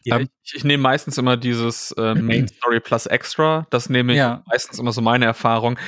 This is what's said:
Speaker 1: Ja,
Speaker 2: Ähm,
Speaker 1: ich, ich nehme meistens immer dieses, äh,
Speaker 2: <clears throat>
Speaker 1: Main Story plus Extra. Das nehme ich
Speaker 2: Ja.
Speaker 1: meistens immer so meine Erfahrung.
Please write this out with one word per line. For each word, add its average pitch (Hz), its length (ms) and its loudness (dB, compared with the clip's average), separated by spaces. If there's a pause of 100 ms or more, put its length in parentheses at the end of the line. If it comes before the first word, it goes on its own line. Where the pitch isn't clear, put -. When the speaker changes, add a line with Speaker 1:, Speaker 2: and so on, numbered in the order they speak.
Speaker 1:
Ja, 117 140 0
Speaker 2:
Ähm, 131 100 -4 (140)
Speaker 1:
ich, - 140 -16
ich 135 80 -6
nehme 143 180 2
meistens 139 360 0
immer 127 180 2
dieses, 117 560 -2
äh, 110 220 0
Speaker 2:
<clears throat> 110 60 2
Speaker 1:
Main 113 280 2
Story 117 320 0
plus - 260 -2
Extra. 156 640 0
Das 120 180 0
nehme 123 240 2
ich 123 60 4
Speaker 2:
Ja. 120 280 0
Speaker 1:
meistens - 320 -2
immer 120 140 -2
so 117 80 -4
meine 120 240 2
Erfahrung. 117 640 0